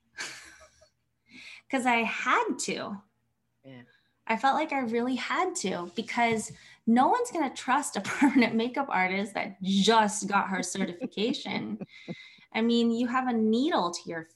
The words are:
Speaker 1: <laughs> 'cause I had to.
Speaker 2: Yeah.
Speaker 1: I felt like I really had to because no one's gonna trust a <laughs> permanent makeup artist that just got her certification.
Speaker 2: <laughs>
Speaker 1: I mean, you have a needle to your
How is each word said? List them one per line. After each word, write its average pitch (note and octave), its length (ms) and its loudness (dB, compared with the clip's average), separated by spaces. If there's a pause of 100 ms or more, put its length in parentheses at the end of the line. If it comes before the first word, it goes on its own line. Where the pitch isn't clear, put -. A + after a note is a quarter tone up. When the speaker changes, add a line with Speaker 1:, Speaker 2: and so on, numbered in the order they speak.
(140)
Speaker 1:
<laughs> - 1600 -20
'cause B3+ 160 0
I A#3 160 4
had C#4+ 420 0 (160)
to. G3 400 -6 (640)
Speaker 2:
Yeah. C3 180 -20 (440)
Speaker 1:
I A3+ 100 -2
felt C4+ 200 2
like D4+ 160 -4
I C#4 80 -2
really A#3+ 340 -2
had E4+ 420 -2
to F3+ 380 -4
because A3+ 580 -2 (340)
no B3 220 6
one's A#4+ 220 0
gonna D#4 240 0
trust - 420 -2
a G#3 40 -2
<laughs> - 20 -2
permanent B3 520 4
makeup B3 360 -2
artist F#3+ 440 0
that - 280 -6
just G3+ 680 4
got F#3+ 220 2
her F#3 120 -2
certification. G3+ 1160 -4 (380)
Speaker 2:
<laughs> - 380 -18
Speaker 1:
I A3 60 -2
mean, A#3 300 4
you A#3 160 0
have B3+ 220 -2
a B3 40 0
needle A3+ 580 2
to - 200 -10
your D#3+ 260 -10